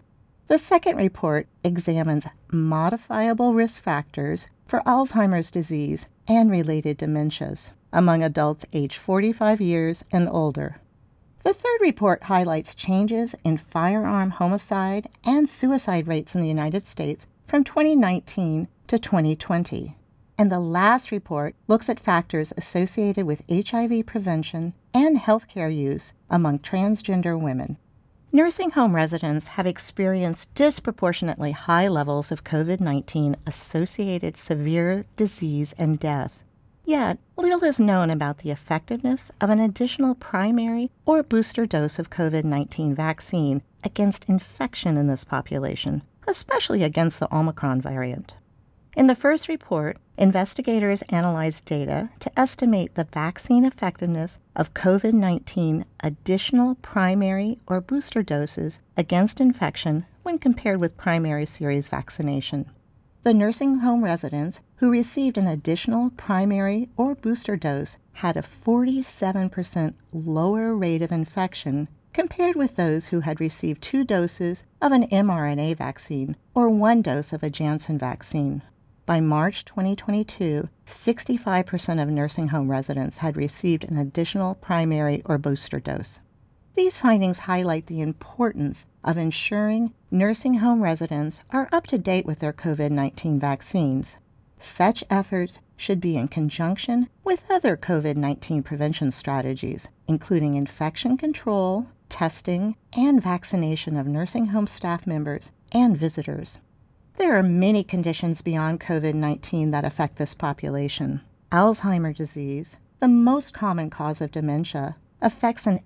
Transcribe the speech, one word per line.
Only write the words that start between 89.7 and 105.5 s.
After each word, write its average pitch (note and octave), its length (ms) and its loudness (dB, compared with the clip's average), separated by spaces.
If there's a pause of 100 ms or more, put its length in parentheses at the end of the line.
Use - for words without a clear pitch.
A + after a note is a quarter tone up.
nursing G#3+ 440 2
home A#3 280 4
residents D#3+ 580 -2 (120)
are C4 180 0
up E4+ 160 0
to B3 120 0
date F#3 280 0
with D3+ 140 -4
their D3+ 120 -2
covid D3 380 -2
nineteen C#3+ 480 0
vaccines. C#3 800 -2 (400)
Such - 500 0
efforts F#3+ 520 -2 (160)
should F#3+ 240 -2
be E3+ 160 0
in B2 100 0
conjunction F#3 840 -2 (140)
with F#4 260 -2
other C#4+ 280 2
covid D3+ 400 0
nineteen C#3+ 480 -2
prevention D3 480 -2
strategies, C3 760 -4 (200)
including D#3 480 0
infection D#3 600 -2
control, G#3+ 720 -2 (220)
testing, F3+ 640 -4 (220)
and C4 260 4
vaccination E3 720 -2
of C#3 120 -2
nursing F3 380 -2
home G#3 200 0
staff E3+ 400 -6
members D3+ 460 -6 (200)